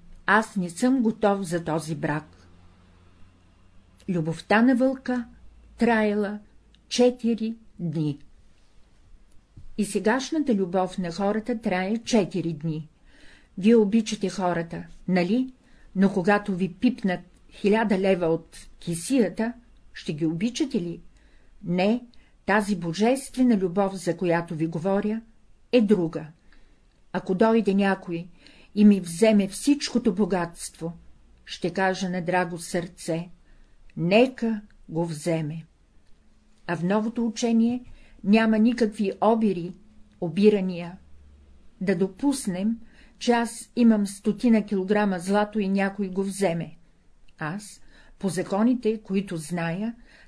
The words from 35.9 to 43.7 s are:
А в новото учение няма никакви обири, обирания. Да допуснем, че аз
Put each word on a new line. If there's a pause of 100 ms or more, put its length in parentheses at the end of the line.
А
в
новото
учение (400)
няма
никакви
обири, (460)
обирания. (800)
Да
допуснем, (400)
че
аз